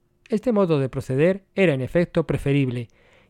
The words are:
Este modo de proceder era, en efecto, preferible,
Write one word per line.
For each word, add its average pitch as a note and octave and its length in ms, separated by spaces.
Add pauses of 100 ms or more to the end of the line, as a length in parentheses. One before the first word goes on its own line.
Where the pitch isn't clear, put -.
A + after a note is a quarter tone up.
(280)
Este A#3 220
modo F#3 300
de C3 80
proceder C#3+ 560 (100)
era, F#3 180
en C3 80
efecto, E3+ 460
preferible, C3+ 600 (420)